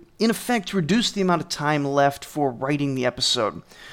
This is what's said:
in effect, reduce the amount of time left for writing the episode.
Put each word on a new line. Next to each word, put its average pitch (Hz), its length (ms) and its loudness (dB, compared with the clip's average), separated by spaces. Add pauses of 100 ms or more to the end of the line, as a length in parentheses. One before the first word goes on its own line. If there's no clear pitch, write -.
(200)
in 220 100 2
effect, 226 460 -2
reduce 190 360 2
the 202 100 -4
amount 175 200 2
of - 80 -10
time 147 360 0
left 139 380 2
for 143 280 -2
writing 139 420 -2
the 127 140 -2
episode. 120 560 -2 (300)